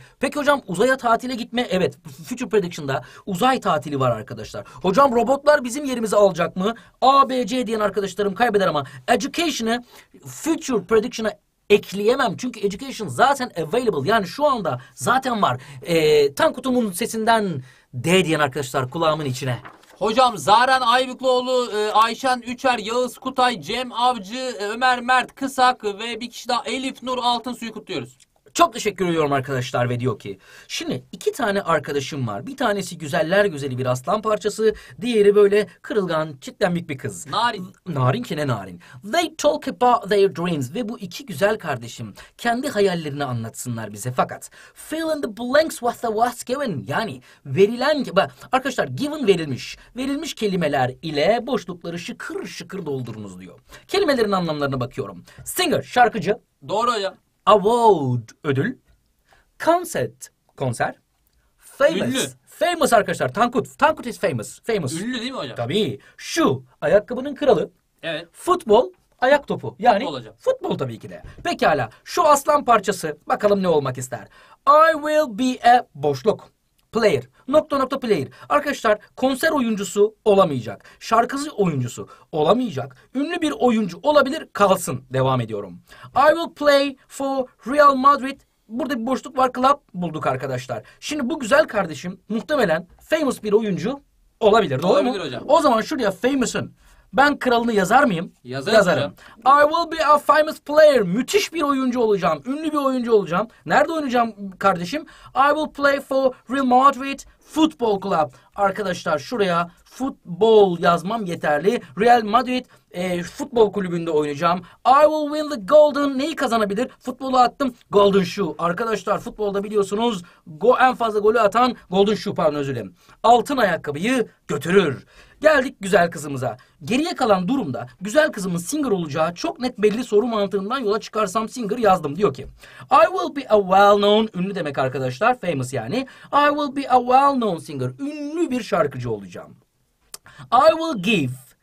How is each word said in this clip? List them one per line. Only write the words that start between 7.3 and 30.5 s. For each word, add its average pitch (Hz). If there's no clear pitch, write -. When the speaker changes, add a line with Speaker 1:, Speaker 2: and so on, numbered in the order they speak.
Speaker 1:
C 247
diyen 220
arkadaşlarım 202
kaybeder 208
ama 151
education'ı 240
future 220
prediction'a 220
ekleyemem. 208
Çünkü 247
education 208
zaten 247
available. 165
Yani 214
şu -
anda 185
zaten 247
var. 131
Ee, 151
Tankut'umun 247
sesinden 214
D 165
diyen 156
arkadaşlar 135
kulağımın 156
içine. 127
Speaker 2:
Hocam 220
Zaren 247
Aybükloğlu, 254
e, 214
Ayşen 233
Üçer, 247
Yağız 240
Kutay, 247
Cem 233
Avcı, 240
e, 202
Ömer 240
Mert 247
Kısak 254
ve 220
bir 240
kişi -
daha 233
Elif 262
Nur 254
Altınsu'yu 240
kutluyoruz. 147
Speaker 1:
Çok 330
teşekkür 190
ediyorum 160
arkadaşlar 127
ve 120
diyor 120
ki, 98